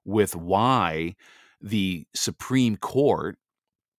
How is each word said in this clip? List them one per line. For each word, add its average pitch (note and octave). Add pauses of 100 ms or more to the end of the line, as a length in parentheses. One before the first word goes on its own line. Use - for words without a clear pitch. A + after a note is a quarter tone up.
with G2+
why F2+ (440)
the F#2+
Supreme A#2
Court G2+ (640)